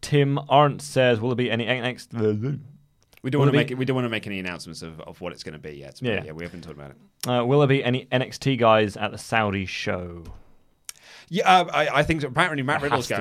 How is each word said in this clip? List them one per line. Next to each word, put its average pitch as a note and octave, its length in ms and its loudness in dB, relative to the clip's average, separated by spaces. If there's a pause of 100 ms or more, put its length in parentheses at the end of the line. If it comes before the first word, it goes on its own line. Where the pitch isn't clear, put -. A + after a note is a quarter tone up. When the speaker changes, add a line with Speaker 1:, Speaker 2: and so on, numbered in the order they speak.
Speaker 1:
Tim C#3+ 380 2 (100)
Arndt C#3+ 340 4
says, B2 380 2
"Will A#2+ 100 -2
there A#2+ 60 0
be A#2+ 140 0
any A2+ 160 0
N A#2+ 180 -2
X B2 220 -6
T?" A2+ 100 -12
Speaker 2:
We A#2 1120 -6
don't C#3+ 100 2
Speaker 1:
Will - 0 -
Speaker 2:
wanna C#3+ 120 6
Speaker 1:
there C#3+ 80 4
Speaker 2:
make C#3+ 80 0
Speaker 1:
be B2+ 60 -6
Speaker 2:
it, B2+ 40 -8
we C3 60 -2
don't C3 120 0
wanna B2 120 -2
make G#2+ 180 -4
any G2+ 120 -6
announcements F2 440 -10
of, E2 180 -14
of E2+ 200 -16
what F2 120 -8
it's - 100 -16
gonna D2+ 160 -14
be D2+ 140 -14
yet. C#2 280 -18
But B2 80 -2
Speaker 1:
Yeah. F#2 180 -2
Speaker 2:
yeah, D2+ 60 -14
we E2 120 -12
haven't F2 180 -14
talked D2+ 140 -16
about C#2+ 160 -18
it. - 380 -12
Speaker 1:
Uh, B2 140 2
will C3+ 140 4
there D3 100 6
be C3+ 160 4
any B2 260 -2
N B2+ 120 2
X - 160 -8
T C3+ 180 0
guys A2 400 4
at G#2+ 160 -4
the G#2+ 60 -14
Saudi G2+ 480 -2
show? F2+ 580 -6 (1040)
Speaker 2:
Yeah, F#3+ 240 0
uh, F3+ 200 6
I, D3 160 0
I C3+ 160 2
think D#3+ 160 0
so. C#3 80 -4
Apparently D3 340 0
Matt D3 180 0
Speaker 1:
There C#3+ 80 -2
Speaker 2:
Riddle's B2 200 0
Speaker 1:
has G#2 80 -2
to G2 40 -2